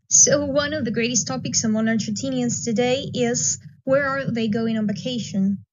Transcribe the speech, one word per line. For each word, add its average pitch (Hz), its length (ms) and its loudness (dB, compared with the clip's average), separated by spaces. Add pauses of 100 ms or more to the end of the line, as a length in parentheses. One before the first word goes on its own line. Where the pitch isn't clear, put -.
so 285 340 4
one 285 300 0
of 302 120 -2
the 240 60 -2
greatest 233 360 0
topics 247 360 -4
among 220 220 2
Argentinians 226 760 -2
today 247 500 0
is 247 460 0 (240)
where 269 240 2
are 269 180 -2
they 226 220 0
going 226 280 0
on 214 120 0
vacation? 202 840 -2